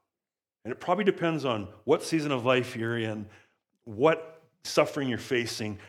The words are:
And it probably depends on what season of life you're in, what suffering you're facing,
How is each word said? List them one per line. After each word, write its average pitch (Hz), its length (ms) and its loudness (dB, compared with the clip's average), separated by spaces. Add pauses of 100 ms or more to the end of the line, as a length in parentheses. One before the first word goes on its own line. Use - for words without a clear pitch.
(640)
And 110 80 -8
it - 80 -8
probably 185 260 0
depends 165 400 2
on 110 220 -2 (180)
what 160 180 2
season 151 280 0
of 123 140 0
life 127 300 2
you're 113 240 -2
in, 110 260 -4 (600)
what 135 580 0 (220)
suffering 147 440 0
you're 117 80 -2
facing, 110 720 -4